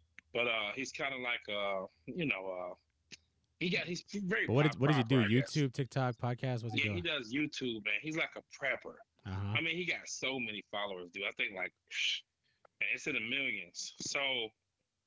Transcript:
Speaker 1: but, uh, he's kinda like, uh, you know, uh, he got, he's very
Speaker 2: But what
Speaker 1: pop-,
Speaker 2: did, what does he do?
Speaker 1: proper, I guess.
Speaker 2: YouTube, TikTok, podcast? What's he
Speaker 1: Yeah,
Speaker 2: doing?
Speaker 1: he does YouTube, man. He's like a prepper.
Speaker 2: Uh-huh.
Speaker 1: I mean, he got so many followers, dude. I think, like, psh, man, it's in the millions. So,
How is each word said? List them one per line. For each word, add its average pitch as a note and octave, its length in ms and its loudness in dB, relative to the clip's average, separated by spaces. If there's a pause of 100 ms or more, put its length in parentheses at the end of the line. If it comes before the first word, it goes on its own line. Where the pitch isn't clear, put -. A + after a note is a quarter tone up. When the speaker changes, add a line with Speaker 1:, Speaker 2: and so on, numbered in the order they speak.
(340)
Speaker 1:
but, A#2+ 140 4
uh, G#2+ 260 0
he's C3 180 -6
kinda C#3 240 -2
like, A#2+ 320 -2
uh, G2+ 380 0 (200)
you D3+ 200 -2
know, F#2+ 440 -2
uh, F#2 40 -8 (840)
he F3 100 2
got, F3 160 0
he's E3+ 260 -4
very G3+ 340 0
Speaker 2:
But - 60 2
what C3+ 120 8
Speaker 1:
pop-, D3+ 80 6
Speaker 2:
did, E2+ 80 -2
what C3+ 80 6
does D3+ 80 6
he B2+ 80 6
do? C3 120 6
Speaker 1:
proper, G#2+ 140 6
I B2 100 8
guess. - 120 0
Speaker 2:
YouTube, C#3 200 2
TikTok, B2+ 460 0
podcast? B2 440 0
What's A2+ 120 -4
he - 60 2
Speaker 1:
Yeah, - 60 2
Speaker 2:
doing? G2+ 100 2
Speaker 1:
he - 60 -2
does C#3+ 300 -2
YouTube, B2+ 520 0
man. G#2 180 0
He's D#3 140 -4
like D#3 200 -2
a - 40 -8 (120)
prepper. A2 440 -4 (300)
Speaker 2:
Uh-huh. G2 300 -2
Speaker 1:
I D3+ 60 4
mean, E3 140 0
he F3+ 100 -2
got D#3+ 200 0
so C3+ 320 -2
many G#2+ 320 -4
followers, F#2+ 420 -4
dude. G2 120 -4
I A2+ 120 0
think, A#2 200 -2
like, F#2 160 -4 (180)
psh, - 300 0 (600)
man, G#2 140 0
it's B2+ 120 -6
in D3 80 0
the A#2 60 0
millions. A2+ 840 -4
So, - 180 -2 (840)